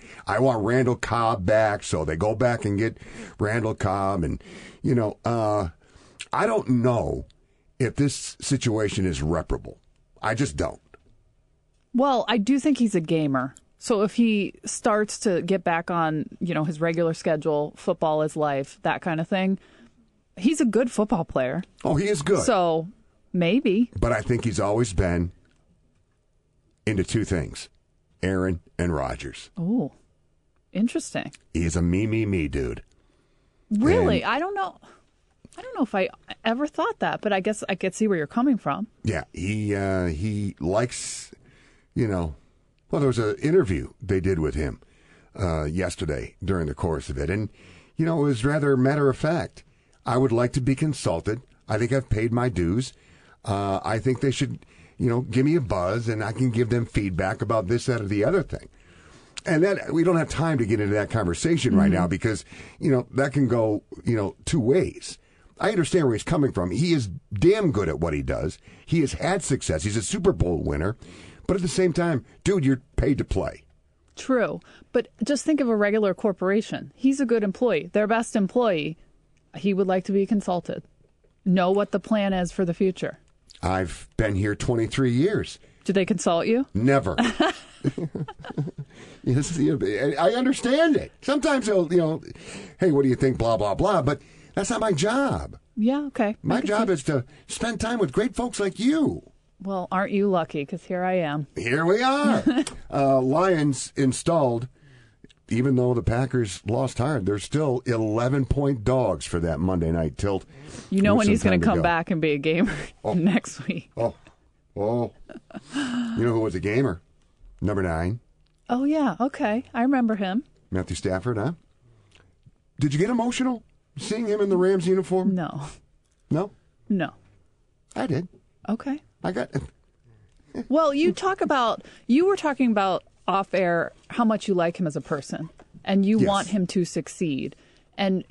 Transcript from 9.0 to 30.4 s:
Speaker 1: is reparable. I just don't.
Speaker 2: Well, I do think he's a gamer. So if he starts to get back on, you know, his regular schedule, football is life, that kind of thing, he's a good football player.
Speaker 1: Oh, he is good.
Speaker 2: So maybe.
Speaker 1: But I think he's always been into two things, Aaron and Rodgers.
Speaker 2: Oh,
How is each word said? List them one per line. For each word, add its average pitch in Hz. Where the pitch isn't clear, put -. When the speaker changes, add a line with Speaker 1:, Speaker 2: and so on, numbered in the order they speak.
Speaker 1:
is 73
reparable. 78
I 110
just 107
don't. -
Speaker 2:
Well, 254
I 233
do 247
think 285
he's 226
a 180
gamer. 147
So 208
if 208
he 214
starts 214
to 175
get 180
back 170
on, 160
you 175
know, 156
his 151
regular 165
schedule, 156
football 156
is 156
life, 143
that -
kind 160
of 165
thing, 190
he's 277
a 311
good 233
football 208
player. 135
Speaker 1:
Oh, -
he 180
is 180
good. 185
Speaker 2:
So 170
maybe. 196
Speaker 1:
But 117
I 214
think 120
he's 104
always 107
been 87
into 101
two 110
things, 76
Aaron 92
and 85
Rodgers. 67
Speaker 2:
Oh, 185